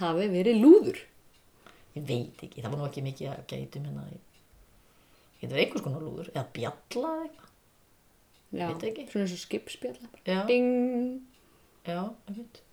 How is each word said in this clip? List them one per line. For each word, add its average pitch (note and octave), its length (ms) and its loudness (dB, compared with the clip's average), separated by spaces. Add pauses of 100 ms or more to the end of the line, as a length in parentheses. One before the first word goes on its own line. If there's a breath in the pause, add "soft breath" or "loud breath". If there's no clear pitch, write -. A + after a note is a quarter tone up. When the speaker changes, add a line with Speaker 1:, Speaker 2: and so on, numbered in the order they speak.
Speaker 1:
hafi F3 280 0
verið G3 300 4
lúður? D#4+ 400 10 (960 soft breath)
Speaker 2:
Ég D3 120 -8
veit B2 360 -4
ekki, - 200 -14
það A2 100 -6
var D3 80 -4
nú C#3+ 80 -4
ekki C#3 160 -8
mikið C3+ 260 -6
af - 160 -12
geitum C3+ 380 -10
hérna C#3 240 -10
í, - 100 -16 (1200 soft breath)
þetta B2 100 -8
var C#3 100 2
einhvers - 220 -2
konar D3 180 -4
lúður, - 300 -10
eða C3+ 200 -4
bjalla B3 600 -6
eða D#4+ 100 -6
eitthvað. - 260 -16 (1040)
Speaker 1:
Já, F3 160 -6
Speaker 2:
Veit E3 160 -6
ekki. A3 220 -6
Speaker 1:
svona G3+ 180 -2
eins F3+ 80 -4
og F3 60 -10
skipsbjalla, - 720 -10
bara - 140 -20
Speaker 2:
Já. F#3+ 220 -2
Speaker 1:
ding. B3 760 2 (580)
Speaker 2:
Já, F3 200 -6 (220)
einmitt. A3 400 -14 (100)